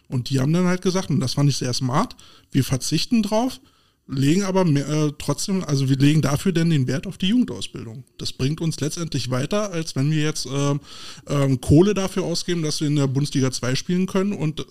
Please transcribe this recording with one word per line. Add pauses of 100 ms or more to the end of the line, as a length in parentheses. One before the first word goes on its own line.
Und
die
haben
dann
halt
gesagt,
und
das
fand
ich
sehr
smart, (360)
wir
verzichten
drauf, (460)
legen
aber
mehr,
äh,
trotzdem,
also
wir
legen
dafür
dann
den
Wert
auf
die
Jugendausbildung. (140)
Das
bringt
uns
letztendlich
weiter,
als
wenn
wir
jetzt,
ähm, (460)
ähm,
Kohle
dafür
ausgeben,
dass
wir
in
der
Bundesliga
zwei
spielen
können
und